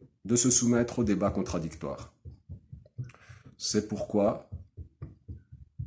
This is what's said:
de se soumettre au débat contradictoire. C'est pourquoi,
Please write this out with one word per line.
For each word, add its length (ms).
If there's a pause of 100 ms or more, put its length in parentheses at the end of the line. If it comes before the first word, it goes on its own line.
(240)
de 100
se 160
soumettre 500
au 40
débat 260
contradictoire. 840 (1400)
C'est 280
pourquoi, 600 (1400)